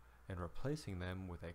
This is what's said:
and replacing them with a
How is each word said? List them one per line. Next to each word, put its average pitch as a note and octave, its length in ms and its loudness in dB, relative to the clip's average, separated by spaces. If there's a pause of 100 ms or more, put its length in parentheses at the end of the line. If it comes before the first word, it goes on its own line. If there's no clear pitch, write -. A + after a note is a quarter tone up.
(280)
and F2+ 120 0
replacing G2 600 2
them F#2 280 0
with E2+ 140 -4
a E2+ 120 -4